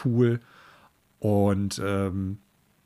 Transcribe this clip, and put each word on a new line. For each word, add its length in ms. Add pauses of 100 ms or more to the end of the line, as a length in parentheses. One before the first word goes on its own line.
cool 340 (800)
und, 640
ähm, 540 (480)